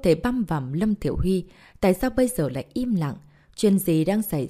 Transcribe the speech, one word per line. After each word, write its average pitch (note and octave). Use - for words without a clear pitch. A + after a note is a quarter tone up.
thể E3+
băm B3
vằm C#3
Lâm G3+
Thiểu D3
Huy, F#3
tại F#3+
sao B3+
bây B3+
giờ D#3
lại C3
im B3
lặng? D3+
Chuyện G3
gì D#3+
đang G#3
xảy D#3